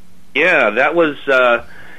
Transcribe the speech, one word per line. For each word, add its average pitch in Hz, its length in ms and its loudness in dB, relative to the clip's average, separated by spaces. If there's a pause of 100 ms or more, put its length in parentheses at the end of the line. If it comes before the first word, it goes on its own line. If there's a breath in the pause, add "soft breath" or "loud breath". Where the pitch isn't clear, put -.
(340)
Yeah, 143 360 2
that 143 260 0
was, 156 200 2 (120)
uh, 127 360 4 (340 loud breath)